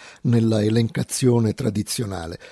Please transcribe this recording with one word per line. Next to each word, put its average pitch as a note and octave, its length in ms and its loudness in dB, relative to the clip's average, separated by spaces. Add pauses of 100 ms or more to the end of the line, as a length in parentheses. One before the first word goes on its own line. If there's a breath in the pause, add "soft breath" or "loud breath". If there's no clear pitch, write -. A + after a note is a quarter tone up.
(220 loud breath)
nella A2+ 400 2
elencazione A2+ 880 0
tradizionale. G2 840 -6 (140 loud breath)